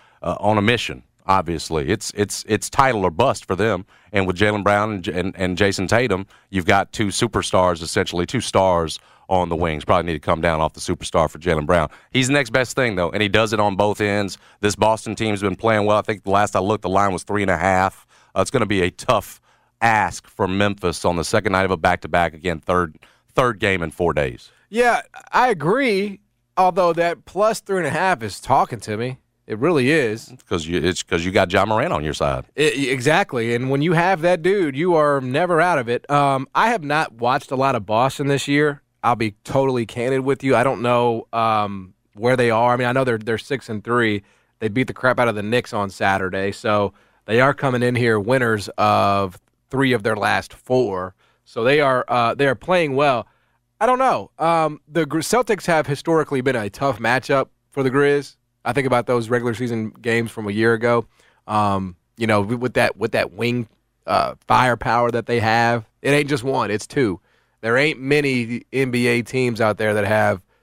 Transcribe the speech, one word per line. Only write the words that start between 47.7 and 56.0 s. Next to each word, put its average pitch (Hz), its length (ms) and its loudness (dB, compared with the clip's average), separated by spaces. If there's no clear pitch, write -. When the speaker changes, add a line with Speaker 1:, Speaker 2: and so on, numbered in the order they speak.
Speaker 2:
in 123 140 0
here 117 240 2
winners 110 580 0
of 101 640 2
three 131 220 0
of 110 100 -2
their 110 120 0
last 104 380 -2
four. 98 600 -2
So - 180 -6
they 143 180 4
are, 131 280 2
uh, 120 260 2
they 139 100 0
are 135 100 2
playing 165 400 0
well. 131 300 2
I 220 80 2
don't 254 120 2
know. 185 380 0
Um, 160 500 0
the 151 200 -2
Gri-, 156 160 -4
Celtics 226 420 0
have 156 220 2
historically 147 540 0